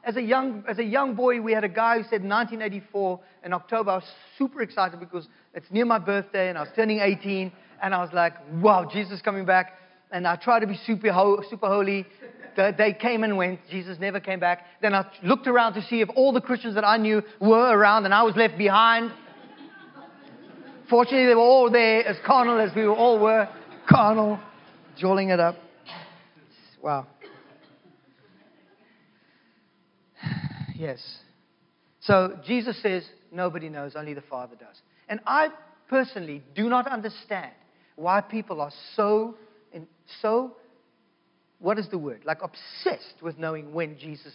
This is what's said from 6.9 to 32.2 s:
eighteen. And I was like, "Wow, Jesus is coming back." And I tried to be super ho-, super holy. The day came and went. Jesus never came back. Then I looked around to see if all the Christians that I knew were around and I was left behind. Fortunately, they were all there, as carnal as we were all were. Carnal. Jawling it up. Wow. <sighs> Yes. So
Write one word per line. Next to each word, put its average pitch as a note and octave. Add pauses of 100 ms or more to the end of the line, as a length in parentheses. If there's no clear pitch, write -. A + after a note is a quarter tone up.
eighteen. G3 (300)
And F#3+
I F3+
was F3
like, E3+ (300)
"Wow, F#3+
Jesus F#3+
is -
coming G3
back." F#3 (320)
And F3+
I E3+
tried A#3
to G#3+
be G3
super G#3+
ho-, G3+
super G#3+
holy. G3 (500)
The G3
day G#3
came A3
and G#3
went. F3+ (100)
Jesus F3+
never G3
came F#3+
back. F3 (160)
Then G3+
I F#3+ (180)
looked A#3
around A#3+
to G#3
see A#3
if G3+
all C4
the A#3+
Christians A#3
that G#3+
I G#3
knew G#3+ (180)
were A3
around G#3
and G3
I G#3+
was G#3+
left G#3+
behind. A3+ (1800)
Fortunately, B3
they A#3+
were A3+
all B3
there, A3+
as G3+
carnal A#3+
as G3+
we G#3+
were G#3
all A#3
were. G#3+ (400)
Carnal. G#3+ (560)
Jawling F#3+
it F3+
up. E3+ (1300)
Wow. C#3 (3250)
<sighs> - (480)
Yes. - (800)
So F#3+